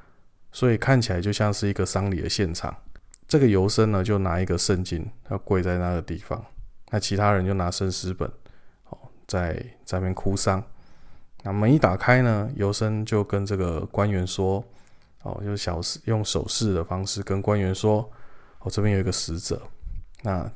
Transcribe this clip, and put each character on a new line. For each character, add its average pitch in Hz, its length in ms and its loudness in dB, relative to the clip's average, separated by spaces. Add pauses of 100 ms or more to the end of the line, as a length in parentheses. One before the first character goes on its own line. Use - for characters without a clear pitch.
(500)
所 127 200 2
以 110 60 2
看 131 240 4
起 110 120 0
来 90 80 0
就 101 120 0
像 104 200 2
是 101 160 0
一 101 40 0
个 95 140 -2
丧 98 240 0
礼 90 100 -2
的 - 80 -4
现 87 240 0
场。 - 220 -6 (520)
这 - 120 4
个 139 80 6
游 98 220 6
生 110 220 4
呢 98 140 2
就 104 140 2
拿 90 220 0
一 95 40 2
个 87 140 0
圣 92 260 2
经， 87 240 -4 (140)
他 101 160 -6
跪 95 240 0
在 90 160 0
那 90 160 0
个 85 80 -2
地 82 140 -8
方， 113 280 -8 (460)
那 107 100 0
其 - 160 -2
他 104 160 4
人 92 140 2
就 98 80 0
拿 90 160 0
圣 95 200 -2
诗 92 220 -4
本， - 160 -4 (600)
哦， - 80 -16 (280)
在， 87 280 -2 (300)
在 - 140 -4
那 - 20 -2
边 92 140 -2
哭 98 220 0
丧。 98 260 2 (800)
那 95 100 -4
门 104 200 4
一 156 60 8
打 95 180 4
开 127 260 6
呢， 110 340 2
游 101 160 2
生 107 320 0
就 107 180 2
跟 101 220 0
这 101 120 -2
个 87 240 0 (120)
官 101 180 2
员 92 160 0
说， 95 380 0 (580)
哦， 101 220 -8
就 101 100 -4
小 87 260 -4
事， - 260 -6
用 110 180 2
手 - 240 -2
势 104 240 0
的 92 100 0
方 95 240 -4
式 101 160 -4
跟 98 200 -2
官 104 180 2
员 95 140 2
说， 107 360 2 (500)
哦， - 100 -6
这 - 100 -2
边 104 140 4
有 95 60 4
一 - 20 2
个 92 100 0
死 - 260 -2
者。 - 220 -4 (600)
那 92 340 -2